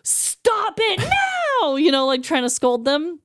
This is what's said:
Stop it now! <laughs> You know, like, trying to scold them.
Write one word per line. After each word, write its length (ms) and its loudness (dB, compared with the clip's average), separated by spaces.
Stop 760 -2
it 220 0
now! 80 -2
<laughs> 680 0
You 160 4
know, 140 2
like, 180 0
trying 180 -2
to 80 0
scold 340 0
them. 400 -2